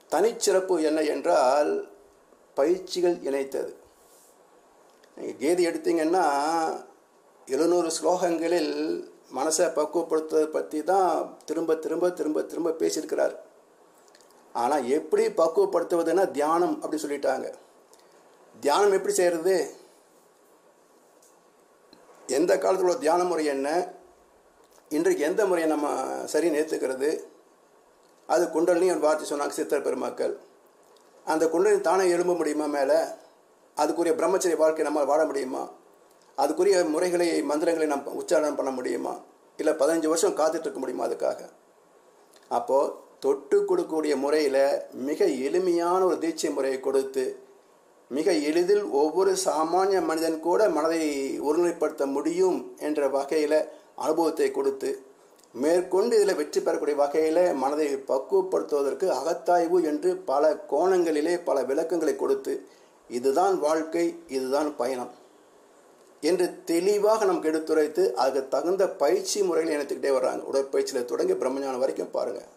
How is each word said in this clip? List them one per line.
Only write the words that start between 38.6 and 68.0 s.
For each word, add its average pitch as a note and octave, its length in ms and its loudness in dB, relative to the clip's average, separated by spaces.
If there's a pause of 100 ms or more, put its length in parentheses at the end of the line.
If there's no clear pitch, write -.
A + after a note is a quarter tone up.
முடியுமா? C3 480 -6 (380)
இல்ல D3+ 140 2
பதினஞ்சு D#3 360 0
வருஷம் E3 300 2
காத்துட்டு D#3 220 0
இருக்க D3 200 -8
முடியுமா - 260 -4
அதுக்காக? - 440 -4 (1000)
அப்போ C3+ 460 0 (240)
தொட்டு C#3 460 0
கொடுக்கக்கூடிய D#3+ 500 0
முறையில C#3 760 2
மிக D3 340 -2
எளிமையான E3+ 800 0
ஒரு D#3+ 100 2
தீட்சை D#3+ 380 -2
முறையை C3+ 260 -2
கொடுத்து C3+ 640 -2 (640)
மிக D#3 240 2
எளிதில் F3 500 2
ஒவ்வொரு F3 640 2
சாமானிய E3+ 580 2
மனிதன் D#3+ 360 -2
கூட F#3 300 2
மனதை D3+ 720 -2
ஒருநிலைப்படுத்த D#3 640 0
முடியும் D3+ 760 0
என்ற D3 280 -2
வகையில D3+ 600 0 (280)
அனுபவத்தை D3+ 560 0
கொடுத்து C#3 520 -4 (500)
மேற்கொண்டு F3+ 720 2
இதுல F#3 100 2
வெற்றி D3+ 260 -2
பெறக்கூடிய D3+ 360 -2
வகையில D#3+ 580 2
மனதை C#3+ 400 0
பக்குவப்படுத்துவதற்கு D3 1120 0
அகத்தாய்வு E3+ 720 2
என்று D#3+ 340 0
பல D3 360 2
கோணங்களிலே E3+ 920 0
பல C#3 200 0
விளக்கங்களை D#3+ 520 0
கொடுத்து, C3+ 520 -4 (420)
"இதுதான் C#3+ 500 2
வாழ்க்கை, D#3+ 680 -2
இதுதான் C3+ 480 -2
பயணம்" B2 360 -4 (1080)
என்று F3 420 0
தெளிவாக G#3 640 2
நமக்கு D#3 240 0
எடுத்துரைத்து D#3 640 0